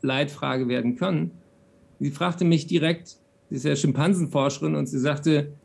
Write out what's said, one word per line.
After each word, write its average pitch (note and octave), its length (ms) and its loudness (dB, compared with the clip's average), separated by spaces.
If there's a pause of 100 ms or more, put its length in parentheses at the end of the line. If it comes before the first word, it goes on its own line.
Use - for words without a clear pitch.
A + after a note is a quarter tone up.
Leitfrage C3+ 640 -2
werden B2 280 0
können. F3 340 -2 (720)
Sie C#3+ 100 0
fragte F3 340 -2
mich E3 220 4
direkt, E3 520 -2 (340)
sie C#3 60 -6
ist C3 80 -6
ja D3 100 2
Schimpansenforscherin, D#3 1000 0
und D3 140 -2
sie C#3 100 -4
sagte, C#3+ 560 0 (100)